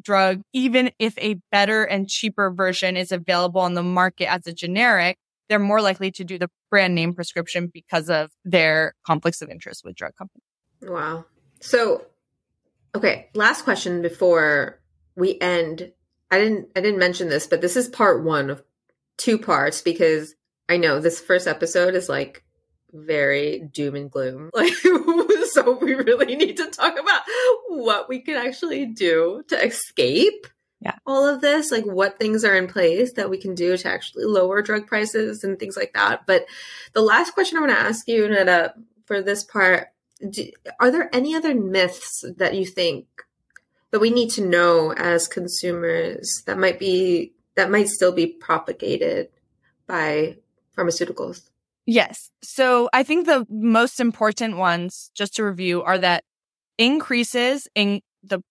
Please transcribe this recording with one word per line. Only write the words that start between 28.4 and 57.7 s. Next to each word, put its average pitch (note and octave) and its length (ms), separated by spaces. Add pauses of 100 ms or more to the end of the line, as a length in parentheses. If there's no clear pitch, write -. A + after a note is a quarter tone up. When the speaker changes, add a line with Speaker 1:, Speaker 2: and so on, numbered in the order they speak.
Speaker 2:
do F3+ 640
to - 160
escape - 840 (340)
Speaker 1:
Yeah. - 140 (100)
Speaker 2:
all C4+ 200
of C#4+ 160
this, D4 300
like, A3+ 140
what G3 340
things A3 240
are G3+ 140
in F#3 100
place F#3 460
that G3+ 160
we F#3+ 80
can F#3+ 180
do F3 220
to F3+ 100
actually - 380
lower G3 380
drug G#3 240
prices G#3+ 560
and G3 160
things G3 180
like - 160
that. G2+ 320
But - 200 (480)
the A3 80
last A3+ 340
question F4+ 220
I D#4+ 40
wanna C#4 120
ask G#3+ 340
you, A3+ 200
Neda, F#3 460 (320)
for G3+ 160
this G3+ 220
part, F#3 460 (380)
do, G3+ 220 (300)
are B3 100
there D#4 240
any C#4 220
other D#4+ 180
myths F#3+ 720 (140)
that F#3 180
you F#3+ 100
think F3 400 (840)
that A3 80
we A3+ 100
need A#3 220
to A3 140
know F3 480
as E3+ 340
consumers F3 1200
that G3 120
might F#3 220
be, F#3 540 (220)
that F#3 140
might G#3 200
still F3+ 220
be E3+ 140
propagated - 1040 (560)
by D#3 520 (380)
pharmaceuticals? F3 720 (360)
Speaker 1:
Yes. - 460 (100)
So B3 520
I C4 100
think D#4+ 220
the C#4 240
most A3+ 500
important A3 580
ones, F3 560
just G3+ 220
to A3 80
review, F3+ 400
are F#3 140
that F3+ 260 (540)
increases B3 1000